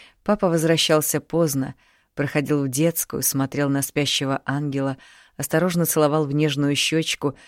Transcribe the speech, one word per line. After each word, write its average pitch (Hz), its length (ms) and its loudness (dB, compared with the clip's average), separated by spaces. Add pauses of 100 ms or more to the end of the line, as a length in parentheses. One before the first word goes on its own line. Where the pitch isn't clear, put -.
(220)
Папа 202 260 2
возвращался 160 720 2
поздно, 139 540 -2 (400)
проходил 143 480 0
в 139 60 0
детскую, 147 560 -2
смотрел 135 440 -2
на 139 140 0
спящего 135 640 -2
ангела, 139 500 -2 (400)
осторожно 165 500 0
целовал 151 380 2
в 139 60 -4
нежную 143 460 2
щечку 156 600 -2 (120)